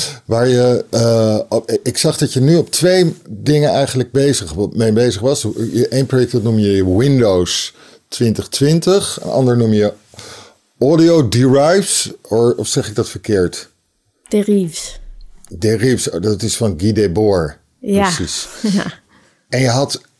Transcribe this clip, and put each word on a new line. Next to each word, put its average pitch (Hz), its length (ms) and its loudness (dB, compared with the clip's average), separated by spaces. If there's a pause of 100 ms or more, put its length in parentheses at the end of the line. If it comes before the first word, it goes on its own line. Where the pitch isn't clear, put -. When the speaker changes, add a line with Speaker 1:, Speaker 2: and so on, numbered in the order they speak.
(240)
Speaker 1:
Waar 117 240 0
je, 123 420 2
eh, 113 480 2 (100)
op, 117 220 -2 (120)
ik 123 160 -4
zag 160 200 0
dat 151 140 -2
je 127 80 -2
nu 147 160 4
op 156 140 0
twee 185 460 2 (120)
dingen 139 420 0
eigenlijk 127 420 -2
bezig, 131 420 0 (180)
mee 113 200 0
bezig 113 280 0
was. 131 220 0 (300)
Je, 117 160 0
één 131 180 -2
project, 123 260 0
dat 120 100 0
noem 113 160 0
je 95 380 2
Windows 110 800 2 (340)
twintig 110 400 -2
twintig. 165 760 0
Een - 80 -8
ander 127 260 2
noem 113 160 2
je 104 200 2 (840)
Audio 160 500 4
Derives, 135 840 2 (160)
or, 117 280 2
of - 100 -6
zeg - 220 -4
ik 104 60 -12
dat 113 140 -2
verkeerd? 92 600 -4 (600)
Speaker 2:
Derives. 202 720 -2 (580)
Speaker 1:
Derives, 107 520 0
oh, 85 120 -6
dat 104 200 -2
is 113 140 -4
van 107 240 -2
Guy 107 120 0
Debord. 98 680 0 (200)
Speaker 2:
Ja. 202 240 0 (120)
Speaker 1:
Precies. - 340 -8 (120)
Speaker 2:
<laughs> 202 180 0
Ja. - 220 -8 (480)
Speaker 1:
En 127 120 -2
je 131 80 2
had, 127 320 -2 (200)